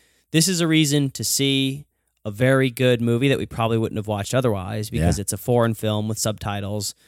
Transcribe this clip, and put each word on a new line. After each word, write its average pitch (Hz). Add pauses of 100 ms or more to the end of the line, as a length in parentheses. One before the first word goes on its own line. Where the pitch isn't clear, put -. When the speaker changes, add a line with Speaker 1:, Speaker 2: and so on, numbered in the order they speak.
(320)
Speaker 1:
this 160
is 180
a 170
reason 147
to -
see 135 (380)
a 107
very 131
good 123
movie 117
that 135
we 78
probably 113
wouldn't 113
have 101
watched 101
otherwise 107
because -
Speaker 2:
Yeah. 101
Speaker 1:
it's -
a 101
foreign 117
film 107
with 110
subtitles, 104 (140)